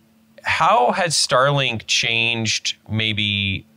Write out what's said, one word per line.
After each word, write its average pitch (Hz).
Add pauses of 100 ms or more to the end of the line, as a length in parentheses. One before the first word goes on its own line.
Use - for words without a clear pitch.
(440)
how 220
has 180
Starlink 131
changed 117 (140)
maybe 104 (120)